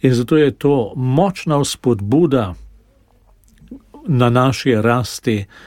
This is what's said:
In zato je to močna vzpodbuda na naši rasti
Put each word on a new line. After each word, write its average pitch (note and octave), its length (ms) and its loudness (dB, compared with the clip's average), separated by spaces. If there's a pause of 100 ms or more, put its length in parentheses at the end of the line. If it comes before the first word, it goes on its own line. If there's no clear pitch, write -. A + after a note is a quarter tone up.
In B2+ 120 4
zato A#2+ 220 0
je D3+ 140 4
to C#3 460 -2
močna D3 640 0
vzpodbuda A#2+ 920 0 (1500)
na B2 240 2
naši B2+ 440 0
rasti A2 680 -2 (220)